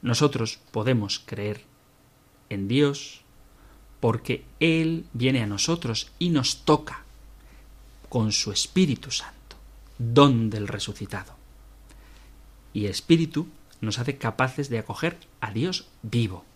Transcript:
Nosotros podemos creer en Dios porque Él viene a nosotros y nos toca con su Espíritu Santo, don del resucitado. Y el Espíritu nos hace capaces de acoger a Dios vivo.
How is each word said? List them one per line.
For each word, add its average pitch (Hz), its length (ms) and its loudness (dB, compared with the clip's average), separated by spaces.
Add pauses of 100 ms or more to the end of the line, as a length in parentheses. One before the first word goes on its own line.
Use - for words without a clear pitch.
Nosotros 120 580 0 (120)
podemos 110 540 0
creer 104 380 -8 (840)
en 98 180 -4
Dios 143 540 0 (800)
porque 117 420 0 (160)
Él 160 540 2
viene 127 280 2
a 107 60 -2
nosotros 113 720 -2
y 175 100 0
nos 143 340 0
toca - 420 2 (1040)
con 110 220 0
su - 200 -2
Espíritu 143 580 0
Santo, - 460 -10 (420)
don 117 540 6
del 104 160 -6
resucitado. - 680 -10 (1400)
Y 104 140 -2
el 98 60 -2
Espíritu 165 560 2 (340)
nos 107 160 -4
hace 127 200 -4
capaces 131 520 -2
de 117 80 -2
acoger 110 400 -4 (240)
a 104 100 -8
Dios 147 360 -4 (160)
vivo. 107 420 -2 (100)